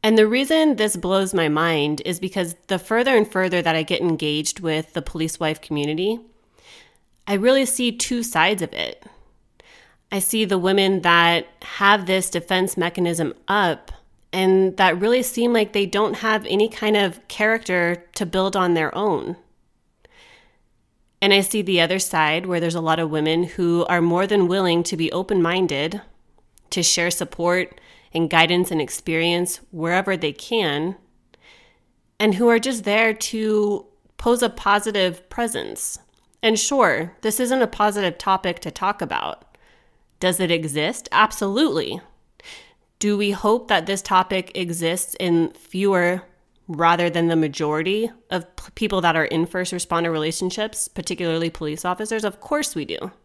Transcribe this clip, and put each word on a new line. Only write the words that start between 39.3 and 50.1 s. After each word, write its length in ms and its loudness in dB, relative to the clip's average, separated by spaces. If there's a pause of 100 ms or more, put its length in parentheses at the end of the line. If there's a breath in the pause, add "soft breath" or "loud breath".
Does 160 0
it 140 0
exist? 600 -2
Absolutely. 880 0 (1000 loud breath)
Do 160 2
we 160 0
hope 340 0
that 200 2
this 140 -4
topic 560 0
exists 640 -4
in 360 2
fewer 680 0 (460)
rather 420 2
than 160 0
the 80 2
majority 760 -2 (220)
of 240 -6
p-, 220 -18
people 240 0
that 160 2
are 80 2
in 220 0
first 260 -6
responder 400 -2